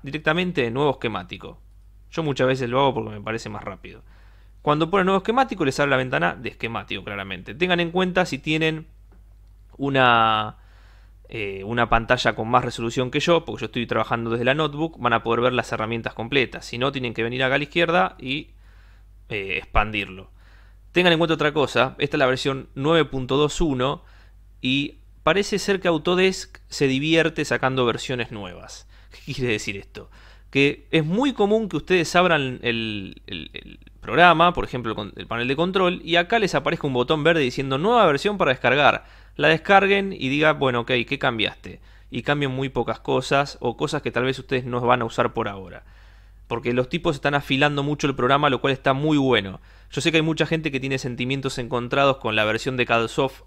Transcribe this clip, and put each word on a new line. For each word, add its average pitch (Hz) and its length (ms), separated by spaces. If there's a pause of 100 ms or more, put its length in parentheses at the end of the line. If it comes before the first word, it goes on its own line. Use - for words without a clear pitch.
directamente 156 680
nuevo 139 220
esquemático. 95 680 (520)
Yo 165 100
muchas 139 240
veces 131 240
lo 127 100
hago 135 140
porque 110 160
me 104 120
parece 110 280
más 104 140
rápido. 98 400 (580)
Cuando 156 300
ponen 190 160
nuevo 190 100
esquemático 226 480
les 135 140
abre 143 100
la 135 80
ventana 139 380
de 117 140
esquemático 104 540
claramente. 98 520
Tengan 175 240
en 170 100
cuenta 180 380
si - 100
tienen 156 480 (880)
una, 117 840 (720)
eh, 98 340
una 117 260
pantalla 117 460
con 113 120
más 123 160
resolución 120 460
que 143 100
yo, 165 240
porque 113 180
yo 110 40
estoy 117 220
trabajando 117 420
desde 117 160
la 127 80
notebook, 151 460
van 120 140
a 113 100
poder 117 180
ver 123 120
las 117 180
herramientas 113 420
completas. 113 500
Si - 140
no, 135 140
tienen 127 240
que 113 80
venir 123 200
acá 131 120
a - 20
la 147 60
izquierda 170 560
y, 131 320 (800)
eh, 98 280
expandirlo. 98 720 (640)
Tengan 175 200
en 156 60
cuenta 165 160
otra 147 180
cosa, 135 460
esta 143 180
es - 20
la 135 60
versión 131 480
nueve 151 320
punto 131 320
dos 147 240
uno 139 420 (580)
y 139 340 (260)
parece 190 380
ser 196 200
que 185 80
Autodesk 180 720 (120)
se - 180
divierte 156 580
sacando 131 400
versiones 117 460
nuevas. 90 580 (220)
¿Qué - 220
quiere 123 180
decir 104 260
esto? - 320 (400)
Que 139 400
es 160 160
muy 226 280
común 214 360
que 160 80
ustedes 175 380
abran 156 480
el, 113 640
el, 85 260
el - 260 (220)
programa, 170 520
por 104 120
ejemplo, 117 300
con 101 220
el - 100
panel 117 200
de 135 80
control, 180 480
y 165 120
acá 175 240
les 180 160
aparezca 156 320
un 135 60
botón 127 300
verde 165 180
diciendo 135 360
"nueva 214 300
versión 185 320
para 156 120
descargar". 127 540 (300)
La 147 140
descarguen 196 640
y 131 160
diga, 147 240
"Bueno, 131 260
ok, 117 120 (160)
¿qué 139 120
cambiaste?". 104 600 (300)
Y 123 140
cambian 143 300
muy 135 160
pocas 117 300
cosas 139 640
o 120 160
cosas 151 240
que 127 80
tal 120 140
vez 131 160
ustedes 127 260
no 123 160
van 120 220
a - 20
usar 117 280
por 113 140
ahora. 95 360 (640)
Porque 120 240
los 123 160
tipos 165 300
están 143 160
afilando 143 500
mucho 147 240
el 135 80
programa, 139 340
lo 123 120
cual 139 100
está 131 220
muy 151 240
bueno. 113 420 (320)
Yo - 80
sé 156 120
que 165 60
hay 156 60
mucha 160 220
gente 160 260
que 139 80
tiene 135 180
sentimientos 131 600
encontrados 127 600
con 110 200
la 107 80
versión 113 320
de 120 80
Calsoft 120 600